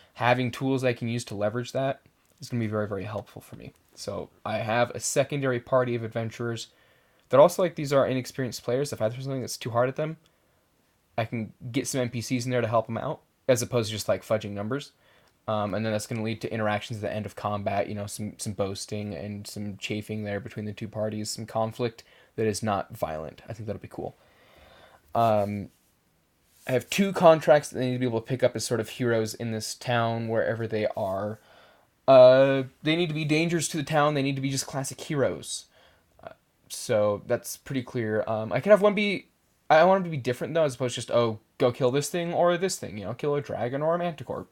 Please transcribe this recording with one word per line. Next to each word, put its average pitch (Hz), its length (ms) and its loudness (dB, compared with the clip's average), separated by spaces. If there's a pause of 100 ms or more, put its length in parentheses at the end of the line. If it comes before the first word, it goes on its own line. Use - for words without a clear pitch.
(160)
Having 123 360 2
tools 135 320 -2
I 127 100 2
can 120 140 -6
use 117 180 -4
to 107 100 -10
leverage 107 360 -4
that 135 300 -4 (400)
is 135 80 -16
gonna 120 100 -2
be 113 80 0
very, 107 200 -2
very 98 180 -6
helpful 104 360 -10
for - 140 -20
me. - 180 -18 (220)
So - 340 -8 (160)
I 110 120 -2
have 117 340 0
a - 80 -8
secondary 135 600 0
party 123 360 2
of 113 80 -4
adventurers 113 640 -6 (640)
that 127 100 6
also, 175 220 6
like, 175 140 0
these 143 180 -4
are 131 120 4
inexperienced 127 580 -4
players. 131 280 -2
If - 100 -6
I 110 80 2
throw 123 120 -8
something 135 200 -6
that's 110 160 -8
too 120 140 -8
hard 120 180 2
at 135 60 -8
them, 156 220 -6 (1040)
I 113 60 0
can 113 260 -8 (200)
get 131 160 -2
some 135 140 -2
N 120 80 -2
P 120 120 -6
Cs 123 240 -2
in 127 60 -4
there 123 100 2
to 113 60 0
help 113 180 2
them 113 120 -6
out, - 240 -6 (260)
as 123 160 4
opposed 117 260 -2
to 110 60 -6
just, 101 120 -6
like, 98 160 0
fudging 107 280 -2
numbers. 110 400 -6 (560)
Um, 104 260 -2
and 107 120 -2
then 110 80 0
that's 107 120 -2
gonna 110 180 -4
lead 110 180 -4
to - 120 -6
interactions 107 500 -4
at 101 60 -2
the - 60 -4
end 107 100 -6
of 101 100 -12
combat, 101 520 -2
you 107 80 -8
know, 104 100 -6
some, 104 320 -10
some 110 160 -8
boasting 101 600 -6
and 104 320 -10
some 101 300 -10
chafing 107 480 -6
there 101 140 -4
between - 260 -10
the 107 80 -8
two 107 140 -10
parties, 107 420 -6
some 117 160 -8
conflict 113 580 -4 (320)
that 113 100 0
is 104 160 0
not 107 340 -2
violent. 78 520 -8
I - 60 -10
think 107 120 -12
that'll 101 140 -8
be - 80 -16
cool. - 280 -10 (1000)
Um, 104 540 2 (960)
I 131 60 0
have 123 160 0
two 196 240 0
contracts 160 560 6
that 98 100 -8
they 127 80 0
need 127 60 0
to 123 60 -4
be 127 60 0
able 113 140 0
to - 80 -10
pick 127 160 0
up 123 120 2
as 110 100 -6
sort 113 160 -2
of 107 80 -6
heroes 113 440 0
in 117 180 -6
this 110 220 -6
town, 117 540 -2
wherever 113 400 0
they 107 180 -2 (120)
are. 104 420 -4 (680)
Uh, 135 560 10 (200)
they 156 140 2
need 175 100 2
to 151 80 -4
be 156 100 -2
dangers 160 440 2
to 170 80 -4
the 147 60 -2
town. 151 300 4
They 143 80 2
need 139 140 0
to 135 60 -4
be 135 100 -2
just 135 160 -4
classic 135 320 -8
heroes. 110 640 -2 (560)
Uh, - 120 -18 (340)
so 104 580 0
that's - 300 -4
pretty 131 280 -6
clear. 107 440 -2
Um, 110 240 -4
I 127 80 0
can 196 120 4
have 196 100 8
one 208 120 6
be, 202 360 -2 (400)
I 156 160 10
want 190 180 6
them 175 80 -6
to 156 60 -4
be 127 40 -4
different, 123 320 -2
though, 160 120 4
as 131 100 -2
opposed 123 200 -2
to 123 60 -6
just, - 100 -8
"Oh, 117 280 2 (180)
go 127 140 4
kill 123 200 0
this 143 180 0
thing 170 240 -4
or 170 240 4
this 185 200 -2
thing," 104 200 -10
you 101 80 -8
know, 107 80 -6
kill 147 220 -2
a 143 60 -2
dragon 131 400 -4
or 160 140 2
a - 20 -2
manticore. 170 540 -6